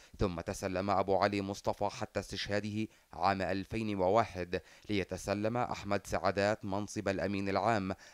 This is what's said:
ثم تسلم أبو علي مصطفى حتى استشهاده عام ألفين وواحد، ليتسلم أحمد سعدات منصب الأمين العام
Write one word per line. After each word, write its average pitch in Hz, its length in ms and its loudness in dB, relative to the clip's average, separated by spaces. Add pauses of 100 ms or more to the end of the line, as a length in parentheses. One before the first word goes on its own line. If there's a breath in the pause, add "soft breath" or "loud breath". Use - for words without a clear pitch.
(180 loud breath)
ثم 87 220 2
تسلم 98 500 -2
أبو 95 260 4
علي 101 260 0
مصطفى 101 460 -4
حتى - 320 -6
استشهاده 104 680 -4 (260 soft breath)
عام 95 300 2
ألفين 101 520 -2
وواحد، 92 680 2 (280 loud breath)
ليتسلم 104 640 0
أحمد 101 500 -2
سعدات 98 580 2
منصب 101 440 -4
الأمين 98 400 0
العام 95 460 2 (200 loud breath)